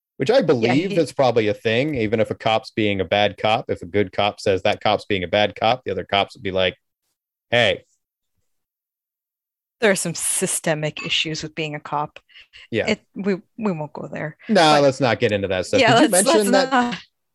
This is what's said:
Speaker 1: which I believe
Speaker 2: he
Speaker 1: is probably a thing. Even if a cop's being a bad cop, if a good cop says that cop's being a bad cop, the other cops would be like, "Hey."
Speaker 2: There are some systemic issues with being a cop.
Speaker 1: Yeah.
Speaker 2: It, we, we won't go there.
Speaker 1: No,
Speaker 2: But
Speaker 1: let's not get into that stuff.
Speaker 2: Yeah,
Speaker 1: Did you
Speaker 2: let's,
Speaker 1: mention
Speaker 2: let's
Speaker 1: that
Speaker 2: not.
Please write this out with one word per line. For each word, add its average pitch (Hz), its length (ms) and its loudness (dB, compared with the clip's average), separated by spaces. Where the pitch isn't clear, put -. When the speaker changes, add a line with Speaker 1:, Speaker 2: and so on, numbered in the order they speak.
Speaker 1:
which 139 120 -4
I 262 140 4
believe 143 480 0
Speaker 2:
he 156 60 0
Speaker 1:
is 160 140 0
probably 120 360 2
a 104 80 0
thing. 127 400 -2
Even 110 240 -2
if 107 100 0
a 107 60 -6
cop's 110 360 -2
being 101 300 0
a 90 40 0
bad 101 320 2
cop, 110 340 0
if 98 100 -6
a 92 60 -14
good 98 260 -2
cop 101 260 -2
says 95 220 0
that 101 180 0
cop's 104 260 0
being 95 180 -2
a 87 40 -8
bad 104 280 0
cop, 117 280 -2
the 101 80 -8
other 92 140 -6
cops 98 300 -2
would - 80 -20
be 95 80 -6
like, 92 260 -2
"Hey." 117 340 0
Speaker 2:
There 214 120 4
are 185 60 4
some 170 180 -6
systemic - 920 -4
issues 156 380 -4
with 156 120 -14
being 151 200 -8
a 151 40 -10
cop. 147 400 -8
Speaker 1:
Yeah. 113 160 -2
Speaker 2:
It, 214 140 -2
we, 196 200 -4
we 214 160 -4
won't 151 180 -8
go - 160 -12
there. 156 300 -10
Speaker 1:
No, 226 80 2
Speaker 2:
But 143 80 4
Speaker 1:
let's 135 180 2
not 113 180 2
get 107 140 2
into 98 160 -2
that 92 160 -2
stuff. - 160 2
Speaker 2:
Yeah, 226 180 4
Speaker 1:
Did - 40 6
you 311 60 4
Speaker 2:
let's, - 160 2
Speaker 1:
mention 311 280 2
Speaker 2:
let's 262 160 2
Speaker 1:
that - 20 -2
Speaker 2:
not. 240 260 0